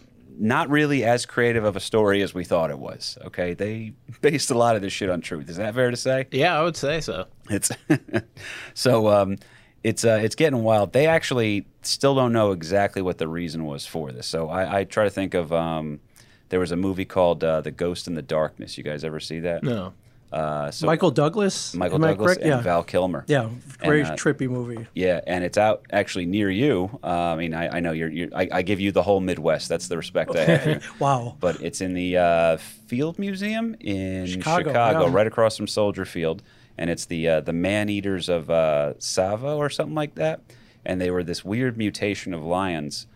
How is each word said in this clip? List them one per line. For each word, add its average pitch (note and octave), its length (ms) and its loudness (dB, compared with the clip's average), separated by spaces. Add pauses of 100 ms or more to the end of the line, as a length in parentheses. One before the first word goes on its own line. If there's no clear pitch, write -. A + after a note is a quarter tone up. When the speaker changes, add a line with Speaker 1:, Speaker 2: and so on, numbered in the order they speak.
(380)
Speaker 1:
not C3 320 0
really C#3+ 340 4
as A#2+ 220 2
creative A#2 380 2
of G#2 120 2
a G2 40 -8
story G2+ 420 4
as F#2 120 -4
we F2+ 100 -4
thought E2 260 2
it C#2 80 -8
was. - 460 -12
Okay, F2+ 300 -6
they A2 380 -6 (140)
<laughs> - 140 -20
based C#3+ 320 2
a A#2+ 40 2
lot A#2 200 4
of F#2+ 60 -2
this G2 100 -4
shit G2 180 -2
on E2+ 100 0
truth. D#2 300 -10
Is E2 60 -12
that G#2 180 -4
fair B2 160 2
to A#2+ 60 -4
say? C3 340 -2
Speaker 2:
Yeah, D3+ 280 2
I D3+ 40 2
would E3+ 140 -2
say D3+ 240 -2
so. F2+ 260 -6 (240)
Speaker 1:
It's G2+ 200 0 (180)
<laughs> - 880 -4
so, A#2 340 4
um, G2+ 280 6 (460)
it's, G#2+ 220 0
uh, A2 180 6
it's A2 120 0
getting C#3 280 2
wild. G#2+ 300 4
They C#3 140 4
actually A#2+ 600 2 (160)
still - 320 2
don't B2+ 180 4
know G#2+ 200 4
exactly F#2+ 500 0
what F2+ 160 -2
the E2 100 -2
reason D#2+ 380 -4
was C#2+ 200 -8
for D2+ 260 -8
this. B1+ 140 -12
So D#2+ 220 -4
I, F#2 320 -2
I G2 40 0
try G#2+ 200 0
to G2 60 2
think F#2+ 240 -4
of, E2 180 -2
um, D#2+ 480 -2 (480)
there F#2 120 0
was E2+ 120 -2
a E2+ 40 -2
movie F#2+ 280 -2
called, E2+ 400 2
uh, D#2+ 160 2
The D2+ 100 -6
Ghost E2+ 360 -4
in F2 80 -6
the D#2 80 -6
Darkness. D#2 560 -4
You C2 60 -10
guys D2 200 -8
ever D#2 160 -8
see D#2+ 200 -10
that? E2+ 220 -4
Speaker 2:
No. G#2 300 -4 (400)
Speaker 1:
Uh, D2+ 380 -4
so - 160 -6
Speaker 3:
Michael D#3+ 240 2
Douglas? E3 640 0
Speaker 1:
Michael F2+ 220 0
Speaker 3:
Am D#3 80 4
I D#3+ 40 6
Speaker 1:
Douglas G2 200 2
Speaker 3:
correct? F3+ 140 4
Speaker 1:
and D#3 80 4
Speaker 3:
Yeah. B2+ 100 2
Speaker 1:
Val F2 220 2
Kilmer. F2+ 460 0
Speaker 3:
Yeah, C#3 160 2
Speaker 1:
And, A2+ 180 -8
Speaker 3:
very D3+ 400 0
Speaker 1:
uh, D#2+ 140 -4
Speaker 3:
trippy C#3 320 0
movie. A#2+ 460 -6
Speaker 1:
Yeah, F2+ 320 2
and F2+ 180 -2
it's F2+ 140 -2
out G#2+ 320 4
actually F#2+ 360 0
near G2 240 0
you. G2+ 540 0
Uh, - 20 -6
I E2+ 300 0
mean, E2 180 -4
I, D#2+ 220 -4
I E2+ 40 -2
know E2+ 120 -2
you're, D#2+ 180 -4
you're, E2 240 -6
I, F#2 160 0
I F2+ 120 0
give F#2 180 -2
you G2 100 0
the F2+ 120 4
whole G2 180 2
Midwest. D#2+ 480 -2
That's - 200 -4
the E2+ 80 -6
respect E2 380 -4
I D#2+ 100 2
have E3 200 4
Speaker 3:
<laughs> - 0 -
Speaker 1:
here. D3+ 160 0 (180)
Speaker 3:
Wow. C3 420 0
Speaker 1:
But E2+ 220 0
it's E2 180 -6
in F#2 140 -4
the, F2+ 220 0
uh, E2+ 400 4
Field C#3+ 640 -6
Museum G#3 640 -4
in F#3 460 -4
Speaker 3:
Chicago, E3 440 -2
Speaker 1:
Chicago, A#2+ 360 4
Speaker 3:
yeah. E2+ 80 2
Speaker 1:
right G#2+ 120 4
across A2+ 300 2
from G#2 120 -6
Soldier G2 360 0
Field. E2+ 380 -4 (340)
And E2+ 140 -2
it's E2 160 -4
the, E2 220 -2
uh, D#2+ 120 6
the D#2+ 120 -2
man-eaters G2 760 0
of, E2 220 0
uh, D2+ 480 2
Savo G#2+ 600 -2
or D3 120 0
something D3 240 -4
like D3+ 220 -4
that. D#3+ 240 -2 (440)
And F#2 160 -2
they F2+ 120 0
were F2+ 100 0
this E2+ 220 -6
weird A#2 340 -2
mutation G2+ 560 -2
of D#2+ 80 -8
lions, E2 720 -2